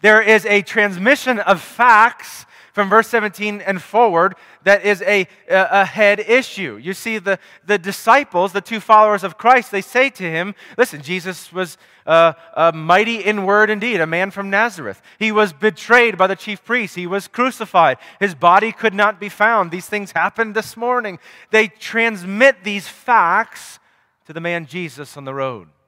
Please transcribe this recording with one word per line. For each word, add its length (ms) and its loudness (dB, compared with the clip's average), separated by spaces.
There 200 6
is 240 4
a 160 2
transmission 760 -2
of 220 0
facts 840 2
from 180 -2
verse 180 4
seventeen 540 -4
and 200 -6
forward 540 0
that 220 4
is 160 0
a, 260 0
a, 180 2
a 40 2
head 340 0
issue. 600 -2
You 120 -8
see, 240 -8
the, 200 -4
the 120 0
disciples, 760 0
the 80 -4
two 180 -8
followers 440 4
of 140 -8
Christ, 340 2
they 100 -4
say 300 -2
to 120 -14
him, 320 -6
"Listen, 240 -4
Jesus 500 -10
was 260 -8
uh, 280 4
a 180 2
mighty 460 0
in 280 -4
word 240 2
and 120 -4
deed, 180 -4
a 80 -2
man 240 -4
from 180 -12
Nazareth. 520 -4
He 140 -4
was 200 2
betrayed 680 2
by 100 2
the 80 -2
chief 280 -14
priests. 320 -6
He 120 -8
was 200 -6
crucified. 720 0
His 140 -2
body 380 2
could 220 -2
not 260 0
be 100 -10
found. 400 0
These 180 -12
things 260 -10
happened 420 -4
this 220 -8
morning." 420 -6
They 160 2
transmit 960 -2
these 240 -8
facts 920 -2
to 80 -20
the 80 -12
man 240 -6
Jesus 520 -14
on 80 -18
the 80 -12
road. 340 -8